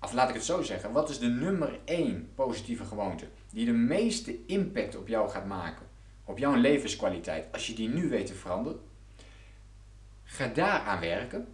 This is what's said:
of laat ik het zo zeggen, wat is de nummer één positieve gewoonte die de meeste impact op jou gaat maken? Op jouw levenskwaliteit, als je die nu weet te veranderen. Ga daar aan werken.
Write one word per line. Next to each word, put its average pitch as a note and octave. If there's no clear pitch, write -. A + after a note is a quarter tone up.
of -
laat B2+
ik A#2
het -
zo F3
zeggen, -
wat D4
is C#3+
de -
nummer D3+
één C#3
positieve A#2
gewoonte F#2+
die A2+
de A#2+
meeste C3+
impact -
op F#2
jou A2
gaat F#2
maken? F2+
Op -
jouw C#3
levenskwaliteit, G#2+
als -
je A2
die A2
nu D#3
weet G#2+
te F#2
veranderen. G#2+
Ga -
daar D#3+
aan G2
werken. F2